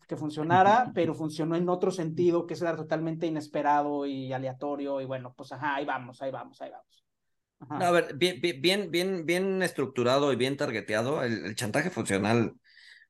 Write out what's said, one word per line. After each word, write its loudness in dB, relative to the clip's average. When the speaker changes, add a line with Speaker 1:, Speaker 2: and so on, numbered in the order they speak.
Speaker 1:
que -6
funcionara, 4
Speaker 2:
<laughs> -12
Speaker 1:
pero 0
funcionó -4
en 0
otro 2
sentido, 0
que -8
eso -4
era 0
totalmente -4
inesperado 0
y -6
aleatorio, -4
y -6
bueno, -8
pues, -14
ajá, -2
ahí -2
vamos, -6
ahí -4
vamos, -12
ahí -12
vamos. -20
Ajá. -8
Speaker 2:
No, 2
a 4
ver, 2
bien, 2
bien, -2
bien, 2
bien, 0
bien 2
estructurado 2
y 2
bien 0
targeteado, -2
el, -2
el -6
chantaje 0
funcional 2